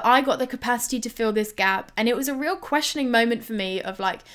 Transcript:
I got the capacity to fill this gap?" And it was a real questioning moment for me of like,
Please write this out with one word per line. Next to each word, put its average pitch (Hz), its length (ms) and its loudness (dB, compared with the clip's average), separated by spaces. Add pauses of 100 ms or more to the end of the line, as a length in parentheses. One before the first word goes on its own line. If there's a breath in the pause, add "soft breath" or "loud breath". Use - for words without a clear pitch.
I 254 200 8
got 262 180 0
the 254 60 -2
capacity 240 540 -2
to 233 80 -6
fill 226 240 -2
this 214 200 -2
gap?" 190 440 0
And 220 120 2
it 247 80 2
was 269 120 -2
a 285 60 -2
real 302 220 -2
questioning 294 540 -2
moment 233 340 2
for - 80 -10
me 190 280 -4
of 190 200 -8
like, 190 220 -2 (120)